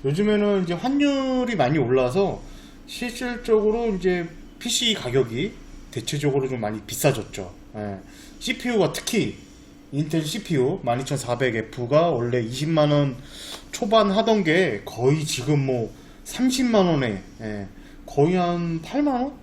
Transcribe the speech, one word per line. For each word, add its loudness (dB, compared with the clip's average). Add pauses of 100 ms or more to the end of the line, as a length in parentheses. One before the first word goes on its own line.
요즘에는 2
이제 -2
환율이 0
많이 2
올라서 2 (460)
실질적으로 0
이제 0 (320)
피씨 0
가격이 0 (400)
대체적으로 -2
좀 -4
많이 -4
비싸졌죠. -2 (240)
예. -8 (420)
씨피유가 0
특히, -2 (560)
인텔 0
씨피유 0
만 0
이천사백 -2
에프가 2
원래 0
이십만 2
원 4 (560)
초반 4
하던 2
게 2
거의 2
지금 0
뭐 -2 (300)
삼십만 2
원에, 2 (180)
예, -8 (400)
거의 4
한 0
팔만 -2
원? -4